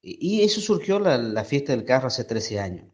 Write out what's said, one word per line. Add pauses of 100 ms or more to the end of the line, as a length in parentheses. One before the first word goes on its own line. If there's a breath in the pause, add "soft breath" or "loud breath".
Y,
y
eso
surgió
la,
la
fiesta
del
carro
hace
trece
años.